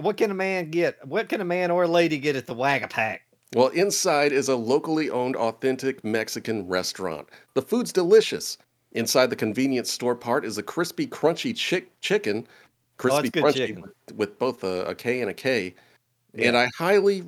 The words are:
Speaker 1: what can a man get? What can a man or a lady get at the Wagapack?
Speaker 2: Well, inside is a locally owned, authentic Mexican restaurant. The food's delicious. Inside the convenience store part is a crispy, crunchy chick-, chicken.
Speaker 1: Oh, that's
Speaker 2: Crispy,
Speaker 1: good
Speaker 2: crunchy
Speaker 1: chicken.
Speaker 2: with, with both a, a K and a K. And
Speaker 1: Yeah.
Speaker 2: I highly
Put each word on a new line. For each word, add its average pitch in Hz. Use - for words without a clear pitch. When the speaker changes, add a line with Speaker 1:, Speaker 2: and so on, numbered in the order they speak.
Speaker 1:
what 202
can 208
a 190
man 185
get? 165
What 185
can 233
a -
man 175
or 175
a 170
lady 165
get 143
at 123
the 123
Wagapack? 117
Speaker 2:
Well, 127
inside 160
is 131
a 131
locally 151
owned, 123
authentic 131
Mexican 110
restaurant. 90
The -
food's -
delicious. 180
Inside 120
the 120
convenience 123
store 120
part 120
is 104
a 107
crispy, 165
crunchy 147
chick-, -
chicken. 117
Speaker 1:
Oh, -
that's 143
Speaker 2:
Crispy, 131
Speaker 1:
good 156
Speaker 2:
crunchy 143
Speaker 1:
chicken. 110
Speaker 2:
with, -
with 104
both 120
a, 92
a 92
K 123
and 107
a 90
K. 107
And 117
Speaker 1:
Yeah. 120
Speaker 2:
I 123
highly 196